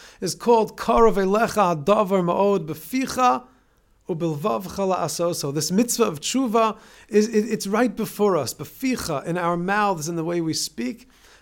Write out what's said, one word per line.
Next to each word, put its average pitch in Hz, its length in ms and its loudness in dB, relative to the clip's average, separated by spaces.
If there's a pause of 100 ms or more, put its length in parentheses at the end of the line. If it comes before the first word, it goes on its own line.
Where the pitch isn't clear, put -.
(200)
is 180 140 -4
called 220 420 2
"Karov 226 380 4
elecha 190 680 2
hadavar 196 400 4
ma'od 190 420 2
beficha 247 800 -2 (640)
ubilvavcha 185 840 -2
la'asoso." 170 600 -2
This 147 160 -2
mitzvah 233 340 2
of 170 160 -4
tshuva 226 560 0 (320)
is, 214 200 4
it, 214 200 0
it's 214 200 -4
right 214 260 0
before 202 420 0
us, 131 160 -2
beficha, 170 720 -4
in 165 140 -4
our 175 180 0
mouths, 185 520 0
in 170 80 -6
the 160 80 -4
way 175 160 -2
we 160 120 -2
speak, - 560 -8 (340)